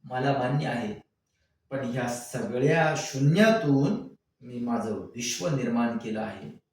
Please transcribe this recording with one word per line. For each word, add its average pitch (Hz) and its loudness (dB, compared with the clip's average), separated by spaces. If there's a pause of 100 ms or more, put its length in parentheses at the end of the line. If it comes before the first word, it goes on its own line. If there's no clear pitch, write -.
मला 131 -2
मान्य 147 0
आहे. - -4 (760)
पण 135 -6
ह्या 120 -2
सगळ्या 135 0
शून्यातून 160 4 (320)
मी 120 -12
माझं 113 -2
विश्व 120 -4
निर्माण 117 0
केलं 107 -4
आहे. - -10